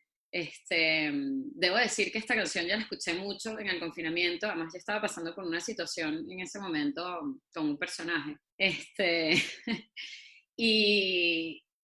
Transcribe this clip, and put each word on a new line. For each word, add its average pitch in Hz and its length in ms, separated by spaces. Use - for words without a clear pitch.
Este, 160 840
debo 143 640
decir 214 340
que 220 60
esta 240 160
canción 180 320
ya 196 100
la 226 60
escuché - 320
mucho 202 440
en 208 100
el 175 120
confinamiento, 170 680
además 165 280
yo 175 40
estaba 208 220
pasando 170 340
por 196 100
una 165 140
situación 165 720
en 185 100
ese 185 200
momento 151 420
con 160 160
un 147 80
personaje. 156 580
Este, 170 760
<laughs> - 280
y, 190 1080